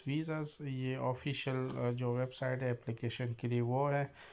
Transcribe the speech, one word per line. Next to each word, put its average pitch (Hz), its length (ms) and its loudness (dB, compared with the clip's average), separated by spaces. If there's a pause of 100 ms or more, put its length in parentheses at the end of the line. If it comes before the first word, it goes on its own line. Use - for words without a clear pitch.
Visas", 156 380 0 (140)
ये 131 340 -2
ऑफिशियल, 131 760 0
अ, 127 220 0
जो 120 240 0
वेबसाइट 127 460 0
है 127 100 2
एप्लीकेशन 120 680 -2
के 123 80 -2
लिए 120 140 4
वो 127 260 4
है। 143 260 2 (200)